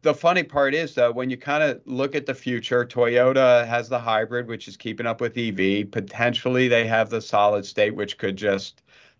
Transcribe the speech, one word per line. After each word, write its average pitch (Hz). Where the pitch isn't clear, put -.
the 151
funny 170
part 139
is, 156
though, 120
when 127
you 127
kinda 147
look 135
at 139
the 139
future, 123
Toyota 123
has 120
the 127
hybrid, 113
which 113
is 98
keeping 117
up 113
with 117
E 117
V. 98
Potentially, 117
they 117
have 110
the 113
solid 104
state, 104
which 101
could 98
just 98